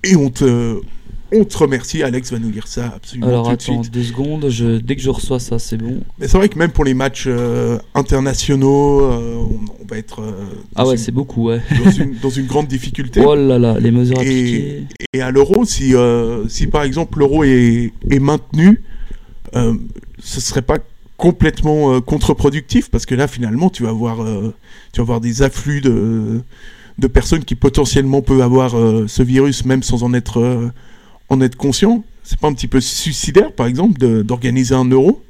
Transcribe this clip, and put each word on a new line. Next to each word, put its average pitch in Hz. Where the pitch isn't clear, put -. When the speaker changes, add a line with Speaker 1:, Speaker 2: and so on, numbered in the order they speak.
Speaker 1:
Et 190
on 139
te, 120
on 214
te -
remercie. 139
Alex 127
va 117
nous 113
lire 107
ça 120
absolument 123
Speaker 2:
Alors, 120
Speaker 1:
tout 120
de 123
Speaker 2:
attends 120
Speaker 1:
suite. 117
Speaker 2:
deux 123
secondes, 143
je, 113
dès 127
que -
je 135
reçois 127
ça, 117
c'est -
bon. 120
Speaker 1:
Mais 123
c'est 143
vrai 202
que 151
même 170
pour 151
les 135
matchs, 131
euh, 120
internationaux, 139
euh, 117
on, 107
on 101
va 110
être, 110
euh, 101
Speaker 2:
Ah 117
Speaker 1:
dans 131
Speaker 2:
ouais, 127
Speaker 1:
une, 117
Speaker 2:
c'est 120
beaucoup, 120
ouais. 117
Speaker 1:
dans 202
une, 139
dans 131
une 131
grande 143
difficulté. 127
Speaker 2:
<laughs> 135
Oh 147
là 135
là, 117
les 117
mesures 123
Speaker 1:
Et, -
Speaker 2:
appliquées. 131
Speaker 1:
et 131
à 127
l'Euro, 151
si, 135
euh, 117
si -
par 151
exemple 151
l'Euro 143
est, 120
est 139
maintenu, 151
euh, 117
ce -
serait -
pas 147
complètement, 151
euh, 127
contre-productif, 147
parce -
que 131
là, 139
finalement, 123
tu -
vas 113
avoir, 113
euh, 110
tu -
vas 123
avoir 117
des 117
afflux 143
de, 113
de 135
personnes 139
qui 123
potentiellement 139
peuvent 131
avoir, 123
euh, 110
ce -
virus, 131
même 131
sans 120
en 123
être, 120
euh, 120
en 135
être 127
conscient. 208
C'est -
pas 156
un 147
petit 131
peu 131
suicidaire, 175
par 120
exemple, 151
de, 113
d'organiser 123
un 127
Euro ? 131